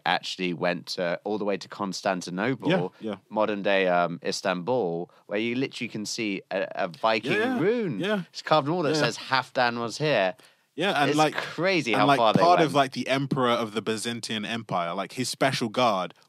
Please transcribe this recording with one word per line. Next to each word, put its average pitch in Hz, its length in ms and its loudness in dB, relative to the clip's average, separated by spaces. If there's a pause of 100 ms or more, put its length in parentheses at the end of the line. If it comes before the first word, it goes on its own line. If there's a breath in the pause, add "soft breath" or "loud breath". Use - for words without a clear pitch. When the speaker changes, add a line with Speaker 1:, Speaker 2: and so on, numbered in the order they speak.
Speaker 1:
actually 90 480 -2
went, 87 440 -4
uh, 87 260 -2
all 104 140 -2
the 104 60 -4
way 101 120 -2
to - 120 -10
Constantinople, 98 1000 -4
Speaker 2:
Yeah, 92 180 0 (120)
yeah. 101 160 -8 (140)
Speaker 1:
modern 107 320 0
day, 95 260 4
um, 87 360 2
Istanbul, 90 880 -2 (160 soft breath)
where 101 120 -4
you 117 180 -2
literally 127 320 -6
can 104 180 -8
see 104 440 -4
a, 95 240 -2
a 92 140 -2
Viking 110 440 0
Speaker 2:
Yeah, 208 60 0 (180)
yeah, - 40 -2
Speaker 1:
rune. 190 400 0
Speaker 2:
yeah. 196 220 -2 (100)
Speaker 1:
It's - 100 -14
carved 151 260 2
on - 20 0
the 170 40 0
wall 180 100 -2
that 156 100 2
Speaker 2:
Yeah. 156 60 0
Speaker 1:
says 120 180 0
Halfdan 127 600 0
was 113 180 -6
here. 113 360 2 (420 soft breath)
Speaker 2:
Yeah, 180 240 0
and, - 100 4
Speaker 1:
It's 151 80 2
Speaker 2:
like, 151 160 4
Speaker 1:
crazy 160 600 0
Speaker 2:
and, 101 80 4
Speaker 1:
how 104 40 4
Speaker 2:
like, 135 120 6
Speaker 1:
far 110 160 6
they - 80 6
Speaker 2:
part 170 180 8
of, 160 60 6
Speaker 1:
went. 135 80 0
Speaker 2:
like, 139 180 4
the - 160 -6
emperor 135 420 2
of 117 220 0
the 107 100 -2
Byzantine 110 600 -4
Empire, 110 500 -4
like, - 200 -6
his 123 140 -4
special 131 420 0
guard 101 420 0 (160 soft breath)